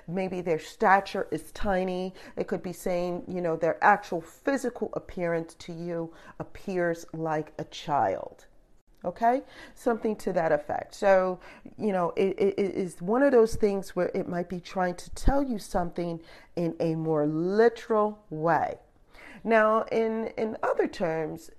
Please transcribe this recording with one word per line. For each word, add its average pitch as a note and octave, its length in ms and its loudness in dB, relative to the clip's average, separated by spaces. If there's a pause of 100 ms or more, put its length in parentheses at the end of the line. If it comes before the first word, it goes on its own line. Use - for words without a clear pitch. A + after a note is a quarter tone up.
maybe F#3 320 -4
their E3+ 200 0
stature G3 720 2
is D3+ 200 -6
tiny. F#3 600 -2 (240)
It F#3 100 -4
could F3+ 160 -4
be F3+ 80 -6
saying, F3+ 560 -4
you F3+ 140 -6
know, E3 160 0
their E3 260 0
actual F#3+ 380 4
physical - 720 -4
appearance E3+ 600 -4
to - 180 -14
you E3 400 -6 (260)
appears E3+ 760 -2
like D#3 440 -2
a - 80 -6
child. - 800 -2 (580)
Okay? A#3 380 2 (320)
Something A3 440 0
to G3+ 160 -4
that D#3+ 180 2
effect. - 420 -2
So, F#3 460 4 (380)
you G#3 140 0
know, F3+ 240 0
it, F#3+ 220 2
it, G3 220 4
it G3 160 0
is F3+ 260 -4
one A3+ 220 2
of C#4+ 80 6
those A3+ 240 6
things G3 400 0
where F3 180 0
it F3+ 160 -2
might F3 180 -4
be F3+ 120 -8
trying F3+ 360 -2
to - 160 -14
tell C#4 320 2
you B3 140 -4
something F3 640 -4 (340)
in E3 240 -2
a E3 140 2
more D#3+ 320 2
literal G#3 1040 2
way. D#3 460 0 (680)
Now, A3 480 4
in, A3+ 360 0 (100)
in A3+ 240 -2
other A4 240 0
terms, D#3+ 720 -4